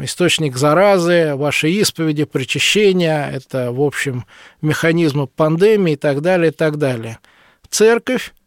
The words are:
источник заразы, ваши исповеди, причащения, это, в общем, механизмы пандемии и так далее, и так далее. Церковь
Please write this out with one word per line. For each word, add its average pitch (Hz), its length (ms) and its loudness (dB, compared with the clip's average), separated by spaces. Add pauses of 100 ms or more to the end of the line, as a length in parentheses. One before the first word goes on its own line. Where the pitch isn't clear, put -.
источник 147 540 -2
заразы, 170 800 2
ваши 147 360 -2
исповеди, 160 540 -2
причащения, 156 1120 0
это, 127 380 -6
в 127 80 -4
общем, 131 460 -4 (360)
механизмы 151 640 0
пандемии 170 680 2
и - 20 -4
так 143 240 -2
далее, 170 300 2
и 151 40 -16
так 151 240 -2
далее. 113 400 -4 (520)
Церковь 233 640 0 (120)